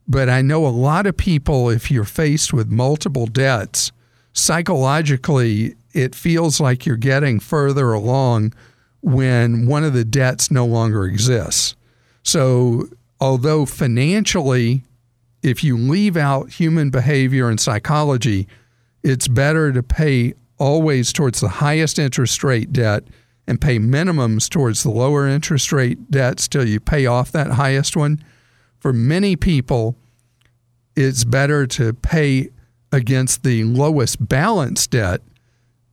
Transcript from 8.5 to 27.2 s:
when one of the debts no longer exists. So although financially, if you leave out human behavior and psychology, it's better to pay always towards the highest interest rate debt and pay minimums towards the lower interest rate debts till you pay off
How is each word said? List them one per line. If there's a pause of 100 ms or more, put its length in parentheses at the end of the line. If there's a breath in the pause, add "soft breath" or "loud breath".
when
one
of
the
debts
no
longer
exists. (480)
So (320)
although
financially, (580)
if
you
leave
out
human
behavior
and
psychology, (560 soft breath)
it's
better
to
pay (240)
always
towards
the
highest
interest
rate
debt (420 soft breath)
and
pay
minimums
towards
the
lower
interest
rate
debts
till
you
pay
off